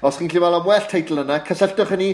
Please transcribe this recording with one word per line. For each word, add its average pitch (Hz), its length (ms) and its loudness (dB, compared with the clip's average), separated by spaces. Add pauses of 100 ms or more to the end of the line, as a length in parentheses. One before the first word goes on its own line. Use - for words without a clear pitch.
Os 139 160 0
chi'n 170 100 -4
gallu 175 140 2
weld 175 160 2
am 165 80 -4
well 202 240 4
teitl 160 320 -2
yna, 143 240 -2
cysylltwch 196 480 0
â - 20 0
ni, 190 160 0